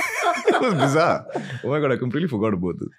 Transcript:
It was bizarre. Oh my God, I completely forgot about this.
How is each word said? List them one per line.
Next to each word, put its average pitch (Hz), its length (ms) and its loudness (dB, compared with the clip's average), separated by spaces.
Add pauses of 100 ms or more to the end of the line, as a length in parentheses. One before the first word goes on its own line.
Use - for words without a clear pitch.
(540)
It 359 120 2
was 226 100 2
bizarre. 143 500 2 (380)
Oh - 60 -2
my 147 100 0
God, 143 120 2
I 120 60 2
completely 139 300 -2
forgot 110 260 0
about 87 240 -2
this. - 220 -8